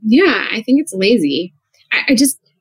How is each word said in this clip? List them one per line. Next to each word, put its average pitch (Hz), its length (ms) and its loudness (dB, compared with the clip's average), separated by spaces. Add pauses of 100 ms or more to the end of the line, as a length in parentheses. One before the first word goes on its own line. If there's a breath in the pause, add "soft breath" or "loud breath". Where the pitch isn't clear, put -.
Yeah, 240 480 2
I 226 100 -6
think 262 180 0
it's 311 140 -6
lazy. 185 600 -2 (360)
I, - 180 -4
I 277 60 2
just, 262 220 0 (240)